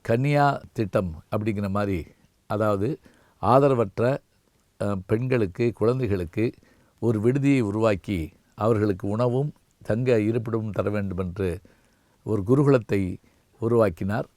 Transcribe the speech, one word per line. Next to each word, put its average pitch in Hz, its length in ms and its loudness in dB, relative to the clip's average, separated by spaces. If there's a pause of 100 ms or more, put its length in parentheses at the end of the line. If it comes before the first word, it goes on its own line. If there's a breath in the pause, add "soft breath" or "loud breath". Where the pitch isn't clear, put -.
கன்னியா 139 600 2 (120)
திட்டம் 95 580 -2
அப்படிங்கிற 104 380 -4
மாதிரி, 98 380 -2 (400)
அதாவது 107 520 0 (420 soft breath)
ஆதரவற்ற, 123 760 2 (640)
அ, 101 140 -2 (100)
பெண்களுக்கு, 117 680 0
குழந்தைகளுக்கு 107 800 -2 (460 soft breath)
ஒரு 110 220 0
விடுதியை 135 400 2
உருவாக்கி 101 720 -2 (220)
அவர்களுக்கு 107 520 0
உணவும் 123 460 -2 (300)
தங்க 120 360 0
இருப்பிடமும் 110 520 -2
தர 101 180 -2
வேண்டும் 98 280 -4
என்று 92 420 -4 (640 soft breath)
ஒரு 104 240 -2
குருகுலத்தை 117 680 2 (420 soft breath)
உருவாக்கினார் 110 760 0